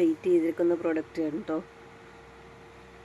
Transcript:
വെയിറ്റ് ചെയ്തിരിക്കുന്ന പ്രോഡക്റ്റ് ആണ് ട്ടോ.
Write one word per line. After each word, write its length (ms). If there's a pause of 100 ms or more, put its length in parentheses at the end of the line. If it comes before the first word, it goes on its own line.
വെയിറ്റ് 300
ചെയ്തിരിക്കുന്ന 500
പ്രോഡക്റ്റ് 460
ആണ് 120 (100)
ട്ടോ. 80 (1500)